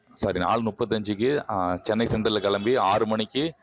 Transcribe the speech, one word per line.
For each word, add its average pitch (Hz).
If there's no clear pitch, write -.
சாரி, 92
நாலு 101
முப்பத்தஞ்சுக்கு, 110
ஆ, 90
சென்னை 113
சென்ட்ரல்ல 110
கிளம்பி 101
ஆறு 107
மணிக்கு 113